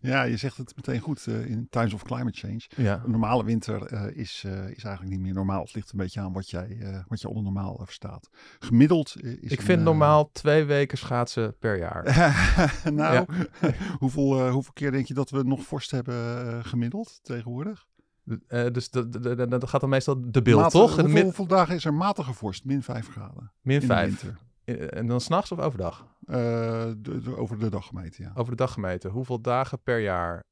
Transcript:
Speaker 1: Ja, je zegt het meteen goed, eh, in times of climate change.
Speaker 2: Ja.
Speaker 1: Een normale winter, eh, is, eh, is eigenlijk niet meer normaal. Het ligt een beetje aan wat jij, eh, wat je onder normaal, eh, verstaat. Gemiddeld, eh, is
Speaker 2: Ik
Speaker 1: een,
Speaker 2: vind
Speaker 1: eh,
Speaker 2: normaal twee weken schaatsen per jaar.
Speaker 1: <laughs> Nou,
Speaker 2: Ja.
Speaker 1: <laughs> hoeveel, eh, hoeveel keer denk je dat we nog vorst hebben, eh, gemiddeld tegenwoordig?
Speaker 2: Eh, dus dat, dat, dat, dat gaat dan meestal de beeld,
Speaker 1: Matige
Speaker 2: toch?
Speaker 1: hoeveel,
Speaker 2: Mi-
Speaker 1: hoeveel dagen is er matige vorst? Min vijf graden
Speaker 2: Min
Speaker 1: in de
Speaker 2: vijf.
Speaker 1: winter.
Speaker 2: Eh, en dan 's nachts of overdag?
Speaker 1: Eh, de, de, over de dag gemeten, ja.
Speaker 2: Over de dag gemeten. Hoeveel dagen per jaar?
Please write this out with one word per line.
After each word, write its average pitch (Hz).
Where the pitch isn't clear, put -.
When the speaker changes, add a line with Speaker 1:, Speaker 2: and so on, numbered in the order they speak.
Speaker 1:
Ja, 131
je 120
zegt 127
het -
meteen 127
goed, -
eh, 113
in 117
times 117
of 104
climate 123
change. 101
Speaker 2:
Ja. 110
Speaker 1:
Een 120
normale 113
winter, 107
eh, 104
is, -
eh, 98
is -
eigenlijk 95
niet 92
meer 92
normaal. 95
Het -
ligt 107
een 98
beetje 95
aan 92
wat 98
jij, 92
eh, 95
wat -
je -
onder 107
normaal, 98
eh, 95
verstaat. -
Gemiddeld, 147
eh, 117
is -
Speaker 2:
Ik 139
Speaker 1:
een, -
Speaker 2:
vind 180
Speaker 1:
eh, 160
Speaker 2:
normaal 151
twee 151
weken 143
schaatsen 117
per 104
jaar. 85
Speaker 1:
<laughs> 139
Nou, 156
Speaker 2:
Ja. -
Speaker 1:
<laughs> 175
hoeveel, 135
eh, 127
hoeveel 131
keer 143
denk 131
je 139
dat 135
we 135
nog 135
vorst -
hebben, 120
eh, 117
gemiddeld 123
tegenwoordig? 123
Speaker 2:
Eh, 120
dus 120
dat, 120
dat, 120
dat, 123
dat 127
gaat 139
dan 135
meestal 131
de 123
beeld, 110
Speaker 1:
Matige 165
Speaker 2:
toch? 226
Speaker 1:
hoeveel, 151
Speaker 2:
Mi- 202
Speaker 1:
hoeveel 190
dagen 180
is 165
er 151
matige 165
vorst? 104
Min 135
vijf 117
graden -
Speaker 2:
Min 135
Speaker 1:
in 143
de 139
Speaker 2:
vijf. 87
Speaker 1:
winter. 98
Speaker 2:
Eh, -
en 117
dan 123
's -
nachts 180
of 170
overdag? 95
Speaker 1:
Eh, 143
de, 107
de, 123
over 110
de 110
dag 98
gemeten, 90
ja. 95
Speaker 2:
Over 123
de 120
dag 127
gemeten. 92
Hoeveel 123
dagen 123
per 120
jaar? 87